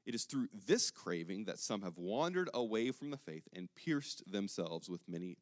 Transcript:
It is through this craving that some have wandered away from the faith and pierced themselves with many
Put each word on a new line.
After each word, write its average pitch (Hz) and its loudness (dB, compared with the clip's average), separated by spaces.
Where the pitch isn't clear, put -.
It 117 -2
is 113 0
through 131 2
this 101 4
craving 87 -2
that 90 -2
some 104 0
have 85 -4
wandered 160 2
away 117 4
from 143 -6
the 139 -4
faith 78 -10
and 90 -8
pierced - -2
themselves 92 0
with 87 -4
many 87 -4